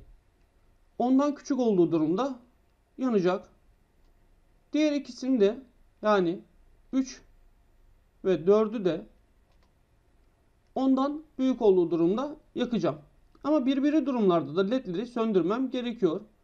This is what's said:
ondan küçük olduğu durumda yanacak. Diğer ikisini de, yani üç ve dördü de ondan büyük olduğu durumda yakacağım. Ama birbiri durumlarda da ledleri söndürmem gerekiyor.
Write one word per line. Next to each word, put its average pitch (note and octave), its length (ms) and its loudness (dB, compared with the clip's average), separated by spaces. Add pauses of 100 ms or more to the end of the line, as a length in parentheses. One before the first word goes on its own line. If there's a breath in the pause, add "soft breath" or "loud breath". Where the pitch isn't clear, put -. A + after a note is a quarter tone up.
(960)
ondan C4 380 2
küçük C#4 240 -4
olduğu F#3+ 320 2
durumda F3+ 480 -2 (580)
yanacak. G#3 520 -2 (1200)
Diğer D4+ 180 2
ikisini C4 480 -4
de, G#3 240 0 (380)
yani G3 380 0 (540)
üç C4 280 -6 (1040)
ve F3 220 -2
dördü G#3+ 380 2
de E3+ 200 -4 (1700)
ondan C4+ 480 0 (140)
büyük C4 240 0
olduğu F#3 300 4
durumda G3+ 460 0 (180)
yakacağım. F#3 460 -2 (420)
Ama C#4+ 220 0
birbiri C#4 400 0
durumlarda F3+ 500 0
da G3 200 0
ledleri G3+ 320 -6
söndürmem A3+ 640 0
gerekiyor. G#3+ 500 -2 (220)